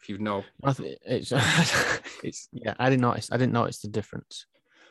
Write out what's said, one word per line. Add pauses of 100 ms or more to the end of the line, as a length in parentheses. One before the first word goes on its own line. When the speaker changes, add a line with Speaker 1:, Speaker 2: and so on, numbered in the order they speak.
Speaker 1:
If
you
know, (180)
Speaker 2:
I
th-,
it's,
<laughs>
it's,
yeah,
I
didn't
notice,
I
didn't
notice
the
difference, (440)